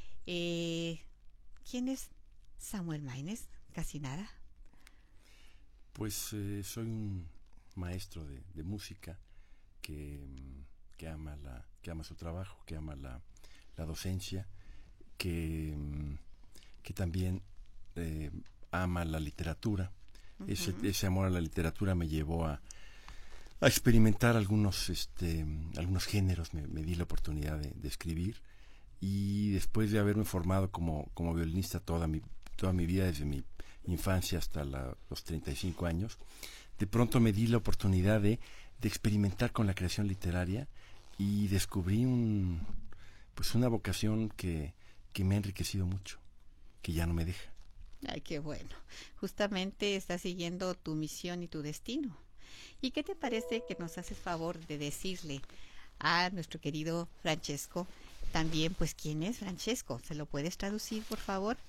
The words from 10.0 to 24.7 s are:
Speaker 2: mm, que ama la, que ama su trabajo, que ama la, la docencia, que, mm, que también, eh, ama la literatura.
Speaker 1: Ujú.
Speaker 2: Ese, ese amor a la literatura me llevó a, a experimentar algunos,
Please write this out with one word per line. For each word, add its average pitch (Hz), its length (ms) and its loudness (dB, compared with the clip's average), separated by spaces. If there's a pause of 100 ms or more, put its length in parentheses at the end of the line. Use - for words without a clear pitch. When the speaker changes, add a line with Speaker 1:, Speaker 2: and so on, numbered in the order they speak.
Speaker 2:
mm, 67 680 -14
que 80 120 -10
ama 76 280 -8
la, 65 280 -10 (180)
que 87 80 -8
ama 80 140 -6
su - 120 -12
trabajo, 90 480 -8
que 80 120 -8
ama 78 200 -6
la, 65 240 -10 (560)
la 82 80 -4
docencia, 92 640 -2 (720)
que, 80 580 -2
mm, 73 420 -4 (640)
que - 120 -8
también, 92 480 0 (540)
eh, 78 340 -4 (400)
ama 87 340 2
la 80 160 0
literatura. 90 720 -2 (480)
Speaker 1:
Ujú. 196 100 -6
Speaker 2:
Ese, 95 320 0
ese 101 240 2
amor 95 200 4
a 92 40 4
la 90 100 4
literatura 85 540 2
me 85 140 4
llevó 78 380 2
a, 143 140 0 (1000)
a - 60 8
experimentar 117 720 10
algunos, 104 520 4